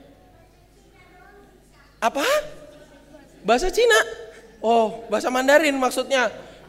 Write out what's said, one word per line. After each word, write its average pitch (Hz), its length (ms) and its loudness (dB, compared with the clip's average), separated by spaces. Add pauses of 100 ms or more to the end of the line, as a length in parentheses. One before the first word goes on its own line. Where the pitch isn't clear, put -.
(2000)
Apa? 226 260 -4 (1160)
Bahasa 254 320 0
Cina? 453 240 4 (640)
Oh, 220 480 0
bahasa 214 240 -2
Mandarin 285 400 4
maksudnya. 254 560 0 (400)